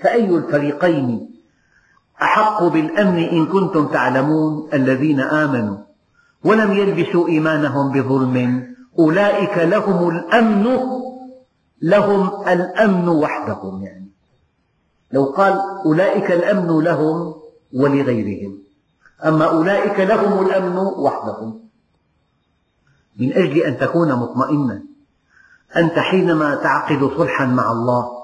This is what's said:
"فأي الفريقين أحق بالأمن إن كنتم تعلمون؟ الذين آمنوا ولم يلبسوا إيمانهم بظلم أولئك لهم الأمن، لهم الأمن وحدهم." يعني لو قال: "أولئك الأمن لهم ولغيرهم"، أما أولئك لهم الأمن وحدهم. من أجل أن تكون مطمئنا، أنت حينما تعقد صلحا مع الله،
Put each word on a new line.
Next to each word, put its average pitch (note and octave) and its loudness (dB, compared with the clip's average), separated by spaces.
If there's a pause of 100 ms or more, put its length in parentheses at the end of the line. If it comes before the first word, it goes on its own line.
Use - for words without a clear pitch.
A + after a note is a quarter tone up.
"فأي G3+ 2
الفريقين C#3+ -2 (920)
أحق G#3+ 2
بالأمن E3+ 2
إن E3 0
كنتم E3+ 0
تعلمون؟ D3+ 0
الذين C3 2
آمنوا C3 -2 (640)
ولم G#3 4
يلبسوا F3 0
إيمانهم D3 0
بظلم B2+ 0 (320)
أولئك F#3 2
لهم F3 2
الأمن، G#3+ 0 (1040)
لهم F#3+ 0
الأمن F3+ 0
وحدهم." G#2+ -4
يعني - -16 (1040)
لو C#3 2
قال: F#3 2 (280)
"أولئك F3+ 0
الأمن E3+ 0
لهم D#3+ -2 (400)
ولغيرهم"، A2+ -2 (640)
أما D#3 2
أولئك G3 0
لهم F#3+ 2
الأمن F3+ 0
وحدهم. A#2+ -4 (1600)
من B2+ -2
أجل E3 2
أن D3 -2
تكون D#3+ 0
مطمئنا، B2 -2 (920)
أنت E3 2
حينما D#3 2
تعقد C#3 0
صلحا E3 0
مع B2 0
الله، A#2+ 0 (140)